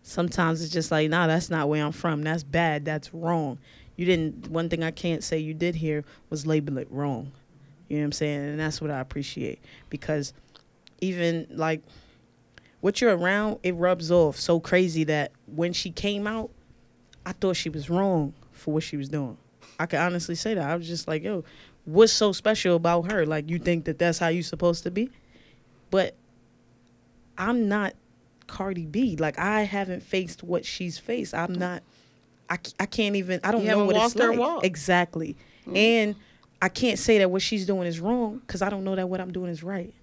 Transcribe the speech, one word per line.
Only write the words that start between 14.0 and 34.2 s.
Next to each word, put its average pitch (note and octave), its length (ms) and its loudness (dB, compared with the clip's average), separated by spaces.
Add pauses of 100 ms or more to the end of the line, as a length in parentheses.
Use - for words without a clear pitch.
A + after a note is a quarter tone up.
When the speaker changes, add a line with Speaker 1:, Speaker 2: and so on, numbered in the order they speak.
Speaker 1:
off E3 280 6
so E3+ 200 2
crazy E3+ 460 2
that D3+ 260 0 (160)
when E3+ 260 -2
she F3+ 160 -6
came G3+ 380 -4
out, A3 240 -6 (760)
I F3+ 60 -6
thought F#3 240 0
she E3 140 -4
was D3+ 200 -8
wrong F3 440 2 (180)
for - 220 -6
what D#3 100 0
she - 140 -8
was C#3 120 -6
doing. C#3 280 -4 (420)
I D#3+ 80 -2
can D3+ 120 -2
honestly F3 360 -2
say G#3+ 180 -2
that. D3+ 160 -2
I E3 60 0
was E3+ 120 -8
just E3+ 200 -8
like, D#3 160 -4
"Yo, F#3+ 200 -4 (420)
what's G#3 280 8
so G#3 200 4
special G3+ 420 2
about E3+ 360 2
her? F3+ 140 2
Like, D3+ 240 -2
you E3+ 80 -2
think E3 280 0
that D#3+ 140 -4
that's E3+ 200 2
how E3+ 80 2
you E3+ 160 0
supposed E3+ 400 0
to F3+ 80 -4
be?" A3 180 -2 (800)
But F#3+ 260 2 (1200)
I'm A3+ 300 2
not G3+ 260 0 (540)
Cardi F#3+ 380 -6
B. F#3+ 300 0
Like, D3+ 240 -2
I G#3 240 2
haven't G3 400 -4
faced F#3+ 400 -4
what F3 220 -2
she's F3 320 -6
faced. A3+ 360 -6
I'm F3 200 -2
not, F3+ 300 -4 (680)
I F3 140 -2
c-, - 160 -14
I G3 60 0
can't G3+ 300 0
even, F#3 280 -2
I F#3+ 80 0
don't A3+ 100 2
Speaker 2:
You G#3+ 60 0
Speaker 1:
know A3 120 2
Speaker 2:
haven't G3+ 80 4
Speaker 1:
what G#3 80 4
it's G#3+ 80 6
Speaker 2:
walked A#3 160 2
her A#3 100 6